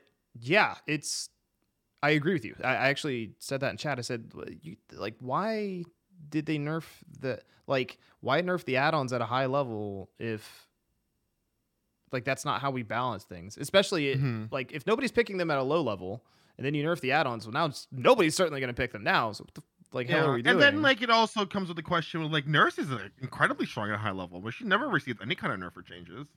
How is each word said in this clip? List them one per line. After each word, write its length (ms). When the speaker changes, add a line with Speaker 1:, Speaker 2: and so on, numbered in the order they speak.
Speaker 1:
yeah, 360
it's, 420
I 80
agree 220
with 120
you. 200
I, 60
I 180
actually 500
said 220
that 100
in 60
chat. 220
I 40
said, 320
"L-, 100
you, 140
like, 280
why 640
did 180
they 120
nerf 260
the, 200
like, 320
why 220
nerf 220
the 140
add-ons 340
at 80
a 60
high 200
level 720
if, 500
like, 120
that's 200
not 160
how 100
we 120
balance 420
things?" 340
Especially, 500
it, 100
Speaker 2:
Mm-hmm. 320
Speaker 1:
like, 220
if 140
nobody's 260
picking 240
them 140
at 80
a 40
low 200
level, 420
and 80
then 100
you 100
nerf 160
the 120
add-ons, 340
well, 60
now 140
it's, 260
nobody's 420
certainly 260
gonna 140
pick 180
them 120
now. 280
So 120
what 100
the, 80
like, 160
hell 120
Speaker 2:
Yeah, 100
Speaker 1:
are 40
we 100
Speaker 2:
and 160
then, 140
Speaker 1:
doing? 80
Speaker 2:
like, 200
it 80
also 340
comes 240
with 80
the 60
question 400
with, 100
like, 140
Nurse 320
is, 120
like, 300
incredibly 460
strong 240
at 60
a 20
high 140
level, 280
but 140
she 100
never 240
received 320
any 140
kind 180
of 80
nerf 160
or 60
changes. 440